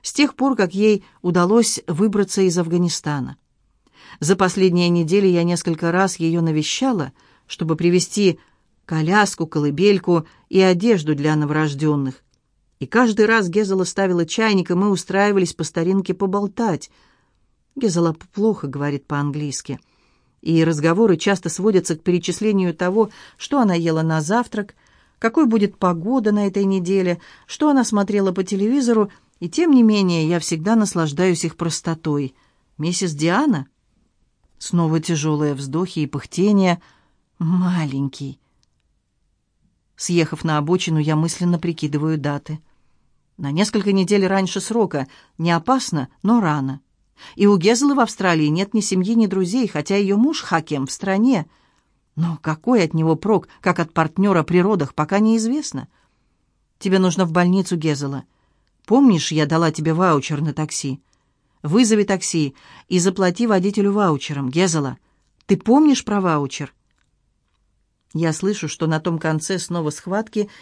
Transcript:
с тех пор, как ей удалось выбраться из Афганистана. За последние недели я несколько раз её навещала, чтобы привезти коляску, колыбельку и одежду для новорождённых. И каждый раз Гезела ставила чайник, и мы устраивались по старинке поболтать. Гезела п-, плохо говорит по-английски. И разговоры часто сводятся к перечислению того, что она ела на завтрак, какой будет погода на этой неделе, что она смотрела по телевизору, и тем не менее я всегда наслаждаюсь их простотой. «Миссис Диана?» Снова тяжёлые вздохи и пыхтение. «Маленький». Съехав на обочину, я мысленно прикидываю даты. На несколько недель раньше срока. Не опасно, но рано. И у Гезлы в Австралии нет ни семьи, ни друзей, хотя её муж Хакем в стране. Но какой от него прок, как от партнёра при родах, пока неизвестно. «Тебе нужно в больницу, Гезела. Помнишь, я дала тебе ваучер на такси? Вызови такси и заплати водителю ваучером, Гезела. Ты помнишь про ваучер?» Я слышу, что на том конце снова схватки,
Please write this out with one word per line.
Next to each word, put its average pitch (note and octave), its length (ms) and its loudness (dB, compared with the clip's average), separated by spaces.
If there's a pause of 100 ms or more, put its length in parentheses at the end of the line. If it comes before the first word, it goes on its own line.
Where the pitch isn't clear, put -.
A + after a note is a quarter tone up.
с - 80 -10
тех C#4+ 220 0
пор, C4+ 200 0
как F#3+ 200 0
ей G#3 280 2 (200)
удалось F3+ 640 2
выбраться G3 560 0
из F3+ 160 2
Афганистана. D#3+ 800 -2 (800)
За E3 160 2
последние F3 540 2
недели F3 360 2
я F3 160 4
несколько E3+ 500 -2
раз F#3 260 0
её E3 240 0
навещала, D#3+ 720 -2 (360)
чтобы D#3+ 280 -4
привезти F3 640 2 (480)
коляску, E3 600 0
колыбельку E3 800 2 (200)
и F#3+ 140 2
одежду F3+ 540 2
для D3+ 200 0
новорождённых. D3 880 -2 (560)
И C3+ 60 -10
каждый A3 400 2
раз G#3+ 240 2
Гезела F#3+ 340 0
ставила F3+ 440 0
чайник, G#3 420 0
и - 60 0
мы G3+ 160 2
устраивались G3 640 0
по E3+ 100 -6
старинке F#3 500 -2
поболтать. G3+ 760 -4 (840)
Гезела E3+ 380 0
п-, - 180 -20
плохо G3+ 360 -2
говорит C#3 400 -6
по-английски. C#3+ 720 -6 (640)
И E3 200 2
разговоры E3 540 2
часто G3 320 -2
сводятся F3+ 460 0
к - 80 -12
перечислению F3+ 720 0
того, G3+ 340 0 (280)
что - 220 -2
она G#3 140 2
ела E3 300 0
на D#3+ 180 0
завтрак, G#3 540 -4 (420)
какой B3 300 2
будет G#3 320 0
погода G3+ 520 0
на G#3 140 0
этой G3 200 0
неделе, F#3 540 0 (280)
что - 220 0
она C4+ 140 4
смотрела G3+ 480 0
по F#3 120 -2
телевизору, A3 640 0 (300)
и F3 100 -8
тем E4 220 0
не B3+ 120 8
менее F#3 440 2
я E3+ 120 0
всегда E3 360 -2
наслаждаюсь F3+ 720 0
их D#3+ 120 -8
простотой. D#3+ 800 -4 (420)
«Миссис F3 360 -4
Диана?» E3+ 540 0 (920)
Снова E3 420 0
тяжёлые D3+ 540 -2
вздохи C#3+ 460 -6
и D3 80 -2
пыхтение. F#3 720 0 (580)
«Маленький». D#3 1000 -2 (1600)
Съехав E3 460 -2
на D#3 140 0
обочину, D#3+ 420 0
я D#3 160 0
мысленно E3 440 0
прикидываю D#3 580 -4
даты. D3 420 -8 (800)
На C#3 140 -6
несколько G3+ 400 0
недель G3 340 2
раньше F#3+ 360 -2
срока. F3 460 -2 (300)
Не E3+ 140 0
опасно, E3 580 -2 (140)
но A#3 160 4
рано. C#3+ 420 -2 (540)
И G3+ 120 4
у G3+ 100 6
Гезлы A#3+ 380 2
в C#4 40 2
Австралии F3 480 2
нет F3 260 -2
ни G#3+ 80 0
семьи, F#3+ 340 0
ни A3+ 100 4
друзей, F#3+ 420 0
хотя D#3+ 300 -2
её G3+ 200 2
муж C#4+ 240 2
Хакем D#3 460 -4
в - 40 -10
стране. G3 560 0 (680)
Но E3 260 -2
какой F3+ 420 0
от D#3+ 100 -2
него D#3+ 220 2
прок, G3+ 340 -2 (120)
как F3+ 180 0
от D#3+ 140 -4
партнёра E3+ 500 2
при F3 180 2
родах, F#3 320 0
пока D#3 260 -2
неизвестно. A3+ 680 -2 (920)
«Тебе F#3+ 200 2
нужно F#3 260 2
в E3 60 -2
больницу, F3+ 460 2
Гезела. C#3 480 -4 (600)
Помнишь, A3+ 460 4
я D3+ 140 2
дала D#3+ 260 2
тебе D#3+ 220 -2
ваучер D#3 480 0
на E3 120 -2
такси? D3 480 -6 (640)
Вызови G#3 400 4
такси E3+ 520 -2 (320)
и F3+ 120 2
заплати F#3 480 0
водителю G3+ 440 0
ваучером, D3+ 580 -2
Гезела. D3+ 480 -2 (480)
Ты G3 120 2
помнишь C#4 480 4
про G#3 160 -2
ваучер?» D3 520 -4 (1400)
Я D#3+ 180 0
слышу, F#3 380 -4
что - 180 -6
на D#3 120 0
том E3+ 200 -4
конце D#3+ 400 -4
снова E3+ 300 -6
схватки, G#3 600 -6 (120)